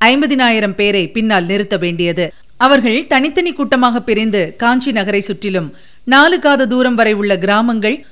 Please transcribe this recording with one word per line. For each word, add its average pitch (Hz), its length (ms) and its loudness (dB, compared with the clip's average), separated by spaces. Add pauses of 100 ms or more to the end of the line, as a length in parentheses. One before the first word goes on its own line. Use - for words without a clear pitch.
ஐம்பதினாயிரம் 240 720 2
பேரை 202 360 0
பின்னால் 214 340 0
நிறுத்த 196 320 -2
வேண்டியது. 170 560 -2 (240)
அவர்கள் 262 500 2
தனித்தனி 311 460 0
கூட்டமாக 247 500 0
பிரிந்து 214 540 -2
காஞ்சி 254 360 0
நகரை 202 280 -2
சுற்றிலும் 190 540 -6 (300)
நாலு 294 340 4
காத 262 280 2
தூரம் 247 280 0
வரை 220 180 2
உள்ள 202 260 0
கிராமங்கள், 214 720 -2